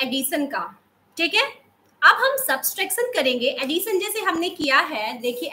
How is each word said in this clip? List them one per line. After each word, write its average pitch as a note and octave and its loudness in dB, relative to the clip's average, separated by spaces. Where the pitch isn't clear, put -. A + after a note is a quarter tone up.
addition C#4 -2
का, G3 -6
ठीक E4+ 0
है? A#4 0
अब G4+ 10
हम C5+ 2
subtraction - -2
करेंगे, C4 0
Addition F4 -2
जैसे G#4 -4
हमने F4+ 0
किया C#4 2
है। A#3+ -2
देखिए, B3 -4